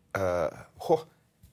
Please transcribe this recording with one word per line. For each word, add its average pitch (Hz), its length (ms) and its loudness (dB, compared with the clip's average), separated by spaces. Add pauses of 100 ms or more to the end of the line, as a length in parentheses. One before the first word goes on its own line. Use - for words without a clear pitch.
(120)
eh, 87 340 0 (320)
goh, 160 240 2 (520)